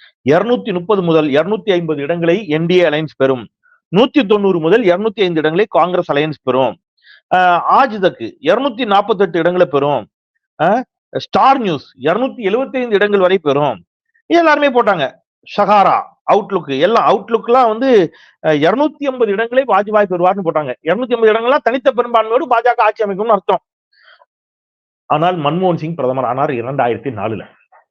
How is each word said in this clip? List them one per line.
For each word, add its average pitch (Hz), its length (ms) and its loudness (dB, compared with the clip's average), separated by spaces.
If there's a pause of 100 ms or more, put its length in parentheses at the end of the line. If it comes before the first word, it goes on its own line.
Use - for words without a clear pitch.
(300)
இருநூத்தி 202 420 0
முப்பது 180 300 -2
முதல் 160 260 2
இருநூத்தி 175 440 -2
ஐம்பது 160 300 -2
இடங்களை 170 440 -2
என் 156 200 -2
டி 180 120 2
ஏ 170 100 4
அலையன்ஸ் 151 280 -4
பெறும், 131 320 -2 (480)
நூத்தி 254 300 2
தொண்ணூறு 196 340 2
முதல் 185 220 2
இருநூத்தி 202 380 0
ஐந்து 175 200 0
இடங்களை 160 280 0
காங்கிரஸ் 175 440 0
அலையன்ஸ் 147 300 -2
பெறும். 127 340 0 (600)
ஆஹ், 180 240 4 (100)
ஆஜ்தக்கு 196 580 0 (120)
இருநூத்தி 233 460 -2
நாற்பத்தெட்டு 196 520 0
இடங்களை 175 280 2
பெறும், 139 400 -2 (560)
ஆஹ், 214 200 0 (340)
ஸ்டார் 233 420 2
நியூஸ் 175 420 -6
இருநூத்தி 214 500 -2
எழுபத்தைந்து 247 440 -4
இடங்கள் 202 260 2
வரை 185 180 2
பெறும். 143 460 -2 (420)
எல்லாருமே 302 440 2
போட்டாங்க. 202 340 0 (440)
சஹாரா, 190 480 2 (360)
அவுட்லுக், 165 460 -2
எல்லாம் 185 280 2
அவுட்லுக்லாம் 226 640 2
வந்து, 226 200 -2 (580)
அஹ், 156 180 2
இருநூத்தி 285 400 0
ஐம்பது 247 280 -2
இடங்களை 233 320 0
வாஜ்பாய் 208 460 0
பெறுவார்னு 180 340 0
போட்டாங்க. 151 280 -2 (100)
இருநூத்தி 220 320 -2
ஐம்பது 226 180 4
இடங்கள்லாம் 240 320 0
தனித்த 262 280 0
பெரும்பான்மையோடு 233 580 0
பாஜக 233 260 2
ஆட்சி 220 280 0
அமைக்கும்னு 202 320 -2
அர்த்தம். 190 260 -2 (1500)
ஆனால் 170 280 0
மன்மோகன் 170 360 0
சிங் 165 200 -8
பிரதமர் 131 300 -4
ஆனார் 131 260 -2
இரண்டாயிரத்தி 123 600 -4
நாலுல. 104 300 -8 (480)